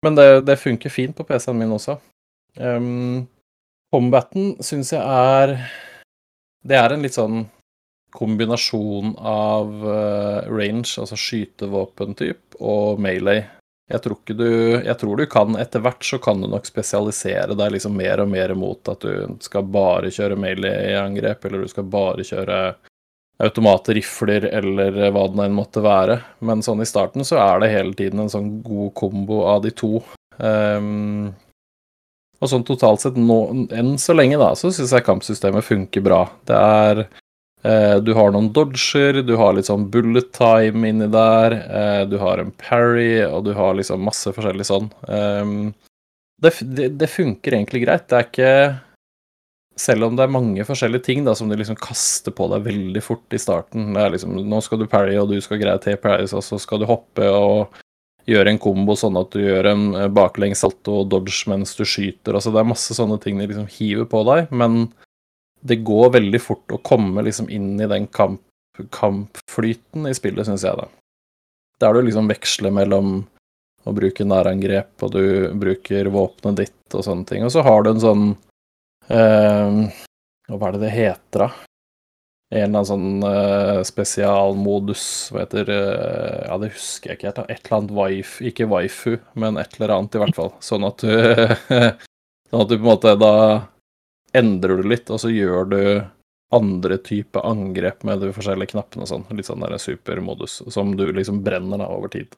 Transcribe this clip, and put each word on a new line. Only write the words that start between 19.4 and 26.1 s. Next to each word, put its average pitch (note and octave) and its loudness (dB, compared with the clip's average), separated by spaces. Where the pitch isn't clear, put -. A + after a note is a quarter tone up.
bare F#2+ 0
kjøre G2+ -4
melee-angrep, G2 -4
eller G2 -6
du G2+ -10
skal G2+ -8
bare F#2 -2
kjøre F#2+ -4
automatrifler, G#2 2
eller G2 0
hva G2 4
det G2+ 0
enn G2+ 0
måtte G2+ -4
være. G2+ 4